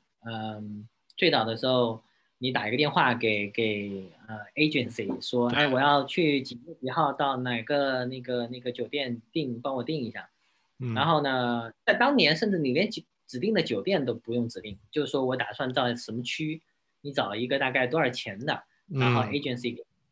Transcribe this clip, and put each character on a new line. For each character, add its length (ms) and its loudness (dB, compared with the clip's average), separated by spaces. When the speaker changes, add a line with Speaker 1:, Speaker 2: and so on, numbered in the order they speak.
Speaker 1:
嗯， 600 -8
最 120 4
早 140 4
的 140 -2
时 100 -2
候 340 2
你 140 -2
打 160 -2
一 40 -2
个 60 -2
电 140 2
话 220 4
给， 360 0
给， 640 -2
呃， 80 -10
agency 520 0
说， 280 0
Speaker 2:
对。 140 0
Speaker 1:
“哎， 60 4
我 100 2
要 240 6
去 380 2
几 260 -10
月 140 -14
几 80 -4
号 240 0
到 240 0
哪 260 -2
个， 420 0
那 140 -6
个， 280 -4
那 120 -10
个 120 -6
酒 160 -4
店 340 -4
订， 300 -4
帮 140 -4
我 80 -2
订 200 -4
一 80 -6
下。” 180 -14
Speaker 2:
嗯。 140 -4
Speaker 1:
然 140 2
后 140 4
呢， 500 2
在 80 6
当 240 4
年 180 6
甚 160 0
至 60 2
你 160 2
连 180 2
指-， 100 -8
指 140 -10
定 140 2
的 100 4
酒 180 -2
店 220 0
都 100 0
不 200 -6
用 160 0
指 100 -10
定， 180 -12
就 140 0
是 60 -6
说 120 2
我 140 0
打 160 -4
算 200 -4
在 220 2
什 160 -10
么 100 -4
区， 400 -4
你 140 -10
找 200 -2
一 140 -2
个 100 0
大 140 0
概 160 2
多 140 0
少 80 4
钱 360 -8
的， 160 -2
然 260 4
后 60 4
Speaker 2:
嗯。 100 0
Speaker 1:
agency 460 -2